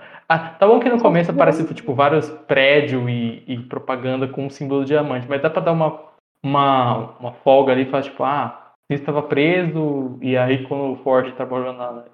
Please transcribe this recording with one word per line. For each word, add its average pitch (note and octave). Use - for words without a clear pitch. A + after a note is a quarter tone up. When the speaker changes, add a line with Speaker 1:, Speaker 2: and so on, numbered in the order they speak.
Speaker 1:
Ah, E3
tá G3
bom A3+
que B3
no A#3+
Speaker 2:
Só A#3
Speaker 1:
começo E3+
Speaker 2:
que -
Speaker 1:
aparece, D#3
Speaker 2:
não. D#3+
Speaker 1:
tipo, -
vários D3
prédios C3+
e, A#2
e A#2+
propaganda C3
com C3+
o C#3
símbolo C#3
do C3+
diamante, C3+
mas C#3
dá D#3+
pra E3+
dar E3+
uma, D#3
uma, C3
uma A#2+
folga C3+
ali B2+
e C3
falar, C#3
tipo, C3+
ah, C3
Sinistro C#3+
tava D3
preso, D3+
e B2+
aí C3
quando C#3
o C3+
Forge B2+
trabalhou B2+
na, B2